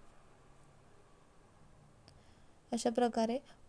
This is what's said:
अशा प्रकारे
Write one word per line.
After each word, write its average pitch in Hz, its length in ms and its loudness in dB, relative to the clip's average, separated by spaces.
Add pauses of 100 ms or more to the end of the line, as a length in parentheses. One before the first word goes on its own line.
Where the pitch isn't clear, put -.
(2750)
अशा 240 180 0
प्रकारे 233 500 0 (300)